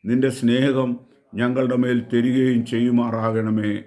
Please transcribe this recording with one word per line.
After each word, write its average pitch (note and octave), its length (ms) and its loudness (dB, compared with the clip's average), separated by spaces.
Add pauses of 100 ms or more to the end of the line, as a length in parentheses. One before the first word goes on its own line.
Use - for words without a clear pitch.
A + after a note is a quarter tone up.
നിൻ്റെ B2+ 260 2
സ്നേഹം B2+ 600 0 (420)
ഞങ്ങളുടെ B2 440 0
മേൽ B2 280 0
തരികയും B2 640 2
ചെയ്യുമാറാകണമേ. A2+ 1040 0 (140)